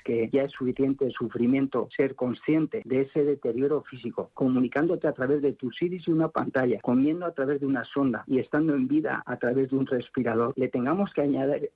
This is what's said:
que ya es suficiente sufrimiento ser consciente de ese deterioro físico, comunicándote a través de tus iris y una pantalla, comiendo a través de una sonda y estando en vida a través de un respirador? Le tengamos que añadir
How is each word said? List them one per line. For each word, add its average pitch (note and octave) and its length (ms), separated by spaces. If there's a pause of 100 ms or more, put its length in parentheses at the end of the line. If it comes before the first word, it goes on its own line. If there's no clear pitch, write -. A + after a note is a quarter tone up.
que A#2 260
ya C#3 120
es C#3 100
suficiente C3+ 580
sufrimiento B2+ 840
ser C3+ 220
consciente C3+ 720
de C3 160
ese C#3+ 240
deterioro C#3 580
físico, A2+ 500
comunicándote C#3 720
a D3 60
través C3+ 300
de C#3 100
tus - 300
iris F3 260
y F3 40
una D#3+ 180
pantalla, B2 520
comiendo D3 440
a E3+ 80
través C#3 260
de C#3 60
una C3 180
sonda C3 440
y C3 120
estando D3+ 360
en C3 120
vida C#3 380
a B2 100
través B2+ 360
de C3+ 40
un C3+ 100
respirador? A#2 680
Le B2+ 140
tengamos D3+ 420
que D3+ 120
añadir C#3 520